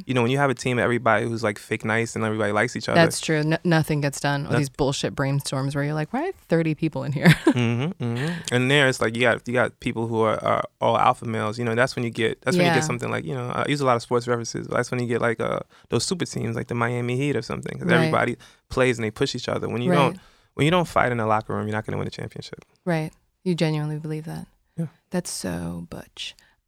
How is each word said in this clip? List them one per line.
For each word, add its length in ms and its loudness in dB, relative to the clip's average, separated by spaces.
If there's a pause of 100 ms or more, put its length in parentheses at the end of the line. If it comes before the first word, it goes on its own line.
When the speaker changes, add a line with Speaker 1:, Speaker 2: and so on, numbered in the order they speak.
Speaker 1:
You 80 -2
know, 80 2
when 80 2
you 80 2
have 140 4
a 20 2
team 240 -2
of 60 4
everybody 420 4
who's, 160 -4
like, 160 0
fake 260 -6
nice 320 0
and 80 -2
everybody 280 0
likes 240 2
each 120 -8
other. 140 4
Speaker 2:
That's 180 2
true. 200 0
N-, 240 0
nothing 380 2
gets 180 -2
done. 260 -2
All 60 -4
Speaker 1:
Noth- 80 2
Speaker 2:
these 100 0
bullshit 460 -2
brainstorms 580 0
where 100 -2
you're 120 -2
like, 180 -4
"Why 160 -2
are 20 -4 (160)
thirty 280 2
people 280 -2
in 80 -4
here?" 180 6 (100)
<laughs> 60 -4 (100)
Speaker 1:
Mm-hmm, 480 0
mm-hmm. 500 -4
And 160 2
there 180 6
it's 140 0
like, 140 0
you 60 0
got, 260 2
you 80 -4
got 240 0
people 280 -4
who 140 0
are, 220 2
are 200 2 (160)
all 180 2
alpha 280 2
males. 320 -4
You 80 -4
know, 80 -2
that's 220 0
when 80 -4
you 80 -4
get, 300 -2
that's 160 0
when 80 4
you 60 4
Speaker 2:
Yeah. 40 4
Speaker 1:
get 80 2
something 260 -4
like, 160 -4
you 80 -6
know, 160 -6
I 180 -2
use 140 0
a 40 0
lot 100 4
of 80 0
sports 240 0
references. 400 -2
That's 240 -2
when 80 -2
you 80 -2
get, 140 0
like, 180 0
uh, 200 -2 (300)
those 160 2
super 200 -2
teams, 300 -4
like 120 -6
the 80 -4
Miami 420 -2
Heat 180 0
or 60 -2
something, 380 -8
'cause 80 -4
Speaker 2:
Right. 100 4
Speaker 1:
everybody 380 2 (340)
plays 300 2
and 60 -2
they 60 -2
push 220 -2
each 160 -8
other. 200 -2
When 120 -4
you 80 0
Speaker 2:
Right. 80 4
Speaker 1:
don't, 220 2 (360)
when 100 2
you 60 4
don't 160 2
fight 240 2
in 60 -2
the 80 -2
locker 300 0
room, 120 -2
you're 80 -4
not 100 -4
gonna 120 -6
win 100 -4
a 40 -10
championship. 520 -12 (200)
Speaker 2:
Right. 280 -2 (320)
You 100 2
genuinely 460 0
believe 260 -8
that. 220 -10 (280)
Speaker 1:
Yeah. 120 -4 (240)
Speaker 2:
That's 180 -4
so 600 -6
butch. 440 -14 (320)